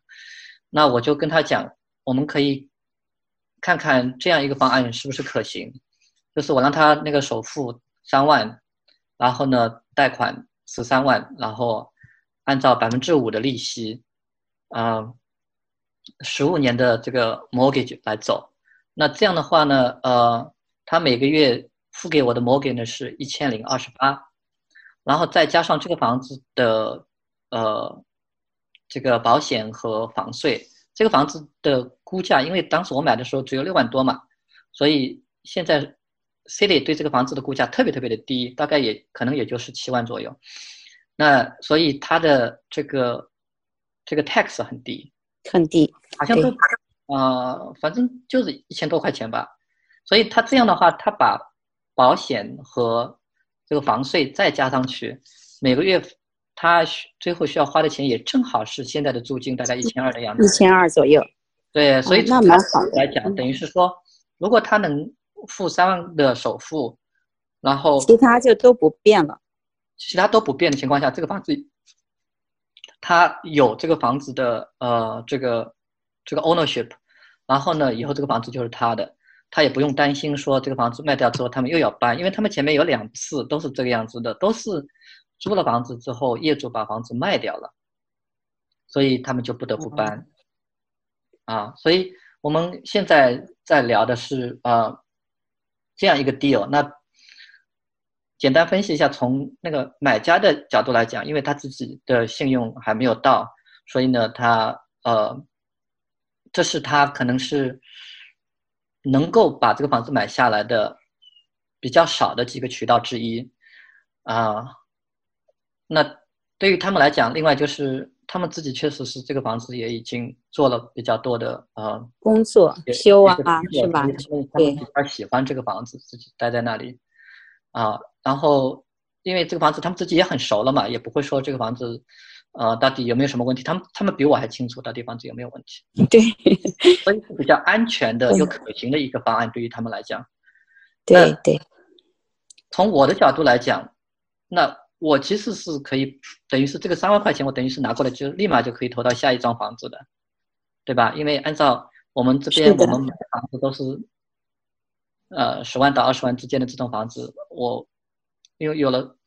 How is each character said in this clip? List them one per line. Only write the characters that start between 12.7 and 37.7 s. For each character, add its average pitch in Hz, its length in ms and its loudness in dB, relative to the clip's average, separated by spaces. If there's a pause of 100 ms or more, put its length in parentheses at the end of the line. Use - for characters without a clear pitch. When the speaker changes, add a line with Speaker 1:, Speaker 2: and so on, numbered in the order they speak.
Speaker 1:
百 113 160 0
分 123 100 -2
之 170 140 -2
五 123 160 2
的 107 100 -2
利 123 180 -4
息， 113 440 -10 (680)
呃， 113 440 -4 (1080)
十 - 240 -4
五 170 120 0
年 127 180 0
的 123 220 2
这 117 140 -10
个 117 260 -2 (140)
mortgage 127 520 0
来 110 120 -4
走。 - 360 -6 (440)
那 151 120 2
这 147 180 -2
样 185 100 2
的 156 80 -2
话 160 220 4
呢， 135 380 2
呃， 120 500 2 (320)
他 165 140 0
每 160 180 2
个 135 100 0
月 143 420 2 (220)
付 - 160 -14
给 156 160 2
我 120 100 2
的 120 60 -4
mortgage 127 360 0
呢 117 100 -6
是 - 340 -12
一 143 60 -10
千 135 260 -6
零 110 140 -8
二 131 120 -4
十 - 200 -14
八， 139 220 -2 (840)
然 139 140 0
后 165 100 0
再 160 180 4
加 170 180 2
上 160 160 -2
这 175 100 -10
个 170 60 -4
房 123 260 0
子 - 220 -16 (100)
的， 110 520 0 (440)
呃， 113 540 -6 (840)
这 - 120 -12
个 123 180 0
保 117 220 2
险 110 320 -6
和 110 380 -6
房 107 220 -8
税， 117 320 -4 (300)
这 - 100 -2
个 220 60 4
房 147 180 4
子 147 220 -14 (140)
的 131 200 0 (200)
估 185 180 -8
价， 165 220 2
因 160 100 -6
为 185 80 0
当 160 240 -2
时 - 80 -10
我 131 80 -2
买 127 140 2
的 120 80 -4
时 123 120 -8
候 135 60 -4
只 135 140 -8
有 135 80 -4
六 185 100 -6
万 131 160 0
多 131 140 0
嘛， 127 180 -2 (500)
所 - 160 0
以 143 360 -2 (200)
现 - 220 -8
在 156 160 2 (640)
city 190 400 0
对 160 80 0
这 151 100 -6
个 147 60 -4
房 131 160 0
子 131 80 -8
的 139 80 -8
估 143 100 -8
价 123 140 -2
特 - 180 0